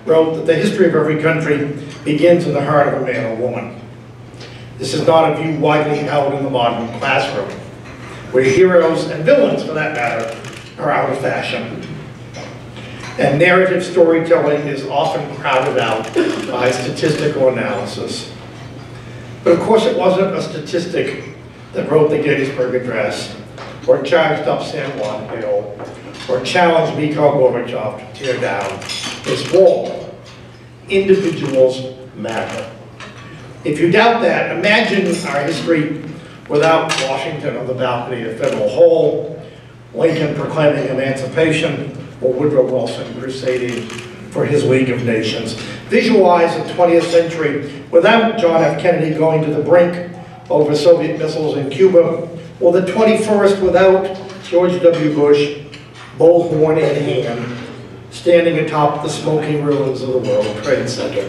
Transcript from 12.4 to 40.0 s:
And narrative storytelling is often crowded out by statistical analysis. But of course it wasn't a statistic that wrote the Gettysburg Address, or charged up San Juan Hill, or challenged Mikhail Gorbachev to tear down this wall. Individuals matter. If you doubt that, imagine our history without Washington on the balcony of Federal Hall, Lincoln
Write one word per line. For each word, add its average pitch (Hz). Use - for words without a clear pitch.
And 139
narrative 180
storytelling 160
is 135
often 147
crowded 131
out 117
by 123
statistical 131
analysis. 107
But 170
of 170
course 214
it -
wasn't 185
a 156
statistic -
that -
wrote 151
the 151
Gettysburg 131
Address, 113
or 135
charged 156
up -
San -
Juan -
Hill, 104
or 127
challenged 165
Mikhail 151
Gorbachev 120
to -
tear 127
down -
this -
wall. -
Individuals 143
matter. -
If 147
you 170
doubt 226
that, -
imagine 196
our 143
history 160
without 160
Washington 135
on 127
the 127
balcony 123
of 110
Federal -
Hall, 165
Lincoln 156